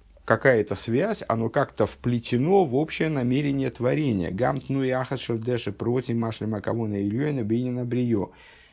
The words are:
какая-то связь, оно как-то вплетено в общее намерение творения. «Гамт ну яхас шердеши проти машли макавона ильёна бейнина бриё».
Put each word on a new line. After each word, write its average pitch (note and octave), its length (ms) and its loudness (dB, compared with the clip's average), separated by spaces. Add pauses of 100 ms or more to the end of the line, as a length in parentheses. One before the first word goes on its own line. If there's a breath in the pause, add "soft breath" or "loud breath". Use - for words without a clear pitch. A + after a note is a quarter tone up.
(260)
какая-то A2+ 500 4
связь, D3+ 520 -2
оно A2+ 220 -2
как-то B2+ 360 0
вплетено B2+ 800 2
в A#2+ 100 -2
общее D#3+ 340 0
намерение C3+ 600 0
творения. A#2+ 640 0
«Гамт B2+ 380 -2
ну C3+ 140 0
яхас B2+ 360 -2
шердеши A2+ 520 -2
проти A#2+ 400 -2
машли A2+ 360 -2
макавона G#2+ 540 -2
ильёна B2+ 420 -2
бейнина B2 420 -2
бриё». A#2+ 460 0 (420 loud breath)